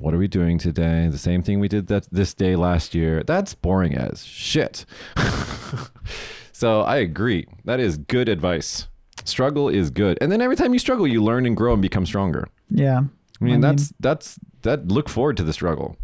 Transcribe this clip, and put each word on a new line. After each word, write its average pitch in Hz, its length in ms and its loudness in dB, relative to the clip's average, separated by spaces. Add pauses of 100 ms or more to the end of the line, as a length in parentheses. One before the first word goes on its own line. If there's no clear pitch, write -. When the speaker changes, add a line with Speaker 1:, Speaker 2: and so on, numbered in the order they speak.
Speaker 1:
What 76 120 0
are 85 40 2
we 95 100 2
doing 85 300 2
today? 82 520 0
The 71 80 -2
same 87 240 0
thing 101 200 0
we 101 80 0
did 101 180 -2
that, 101 240 0
this 95 220 0
day 92 240 2
last 87 360 0
year." 80 320 0
That's 101 280 -2
boring 87 420 0
as - 300 -6
shit. - 600 -4 (300)
<laughs> - 100 -2 (1300)
So 113 300 2
I 135 160 0
agree. 92 500 -2 (160)
That 127 160 -2
is 95 180 0
good 123 300 0
advice. 87 640 -2 (340)
Struggle 143 460 0
is 85 200 2
good. 92 300 2
And 147 100 2
then 214 120 2
every 254 160 2
time 285 160 2
you 247 60 4
struggle, 226 280 2
you 113 160 4
learn 120 220 2
and 117 100 2
grow 117 160 2
and 104 100 4
become 92 240 0
stronger. 98 440 -2 (200)
Speaker 2:
Yeah. 135 280 2
Speaker 1:
I 131 40 2
mean, 139 80 0 (320)
Speaker 2:
I - 0 - (120)
mean 143 80 6
Speaker 1:
that's, 147 400 2
that's, - 360 -2 (260)
that, 120 260 0
look 139 180 2
forward 123 300 0
to 92 60 -2
the 78 100 0
struggle. - 500 -4